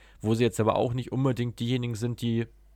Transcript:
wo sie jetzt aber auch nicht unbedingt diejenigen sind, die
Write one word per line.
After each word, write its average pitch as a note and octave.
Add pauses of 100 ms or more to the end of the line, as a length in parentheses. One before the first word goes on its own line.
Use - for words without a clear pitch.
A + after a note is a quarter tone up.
(220)
wo A2
sie A#2
jetzt A2+
aber A2
auch A#2+
nicht B2+
unbedingt B2
diejenigen A#2+
sind, A#2+
die A#2 (280)